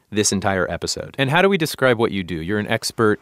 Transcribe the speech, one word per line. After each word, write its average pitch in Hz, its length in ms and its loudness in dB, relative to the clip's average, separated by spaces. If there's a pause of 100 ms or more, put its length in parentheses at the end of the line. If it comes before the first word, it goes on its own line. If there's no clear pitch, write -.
this 104 220 0
entire 95 360 0
episode. - 520 -8
And 135 100 2
how 170 140 4
do 196 40 4
we 196 120 2
describe 131 400 2
what 117 120 2
you 95 120 -2
do? 82 180 -6
You're 98 160 -2
an 107 80 -2
expert 110 560 0